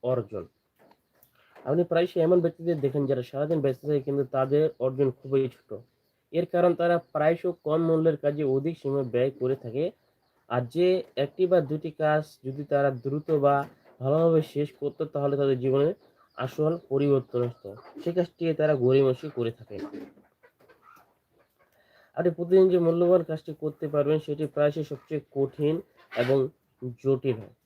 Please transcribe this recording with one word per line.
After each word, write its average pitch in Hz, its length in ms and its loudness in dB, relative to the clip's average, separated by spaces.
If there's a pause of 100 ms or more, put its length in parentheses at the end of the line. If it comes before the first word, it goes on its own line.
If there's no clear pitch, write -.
(120)
অর্জন। 107 320 -4 (1200)
আপনি 160 260 0
প্রায়শই 170 340 0
এমন 180 180 4
ব্যক্তিদের 165 400 -2
দেখেন 139 260 0
যারা 127 200 0
সারাদিন 151 320 -2
ব্যস্ত 131 260 -2
থাকে 147 200 0
কিন্তু 139 160 -2 (120)
তাদের 135 300 2 (200)
অর্জন 131 220 0 (120)
খুবই 135 360 -2
ছোট। - 140 -20 (640)
এর 170 200 -2
কারণ 175 180 2 (100)
তারা 170 140 2 (180)
প্রায়শ 156 280 2 (240)
কম 156 140 0 (100)
মূল্যের 160 340 2
কাজে 147 200 0 (120)
অধিক 151 280 -2
সময় 139 300 -2
ব্যয় 127 180 2 (100)
করে 131 220 0
থাকে। 123 200 -6 (640)
আর 123 120 0 (120)
যে 175 140 2 (360)
একটি 143 280 -2
বা 180 80 6 (100)
দুটি 156 220 -6 (100)
কাজ 151 200 2 (240)
যদি 135 260 -8
তারা 139 180 2 (140)
দ্রুত 143 240 -6 (180)
বা 139 100 6 (440)
ভালোভাবে 160 420 2 (120)
শেষ 147 140 -2 (140)
করতো 143 200 -6 (120)
তাহলে 143 280 -2
তাদের 135 220 2
জীবনে 135 260 2 (480)
আসল 151 340 -2 (200)
পরিবর্তন 139 560 0
আসতো। 120 220 -12 (320)
সেই 170 160 -4
কাজটি 170 260 -4 (160)
তারা 151 140 2 (100)
গড়িমসি 131 440 2 (100)
করে 117 200 -2
থাকে। 107 200 -16 (2500)
আপনি 170 200 2
প্রতিদিন 185 360 6
যে 180 120 4
মূল্যবান 175 440 4
কাজটি 156 220 -6 (100)
করতে 151 320 -6
পারবেন 147 320 2
সেটি 147 180 -6 (100)
প্রায়শই 147 380 0
সবচেয়ে 147 300 -8 (140)
কঠিন 143 400 0 (360)
এবং 123 260 0 (640)
জটিল 131 380 0
হয় 98 140 -20 (120)